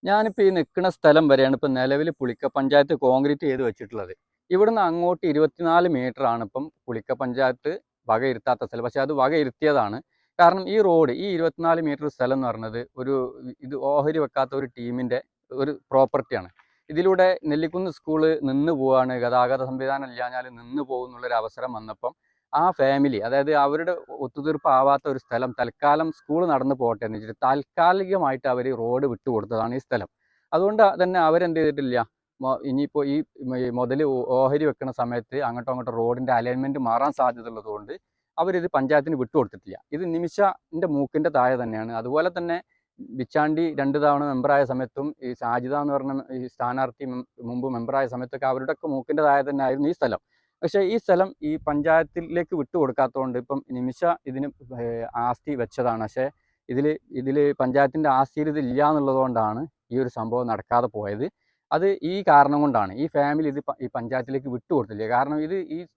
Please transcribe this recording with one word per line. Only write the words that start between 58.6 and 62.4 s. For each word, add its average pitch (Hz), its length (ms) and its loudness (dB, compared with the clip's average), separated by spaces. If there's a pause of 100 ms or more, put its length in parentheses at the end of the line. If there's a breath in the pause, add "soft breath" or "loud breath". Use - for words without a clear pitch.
എന്നുള്ളതുകൊണ്ടാണ് 131 800 0 (240)
ഈ 123 80 -2
ഒരു 127 100 -2
സംഭവം 120 380 -4
നടക്കാതെ 120 400 0
പോയത്. 107 420 -6 (420)
അത് 190 320 0
ഈ 185 240 -4
കാരണം 143 340 6